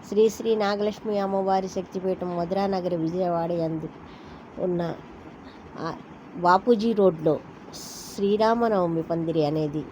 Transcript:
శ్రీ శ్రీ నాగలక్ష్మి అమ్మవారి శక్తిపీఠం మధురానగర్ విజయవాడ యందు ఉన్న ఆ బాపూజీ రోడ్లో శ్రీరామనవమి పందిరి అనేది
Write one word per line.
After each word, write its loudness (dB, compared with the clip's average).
శ్రీ 4
శ్రీ -2
నాగలక్ష్మి 0
అమ్మవారి 2
శక్తిపీఠం -4
మధురానగర్ 0
విజయవాడ 0
యందు -2
ఉన్న 0
ఆ -6
బాపూజీ 4
రోడ్లో 4
శ్రీరామనవమి 2
పందిరి 0
అనేది 0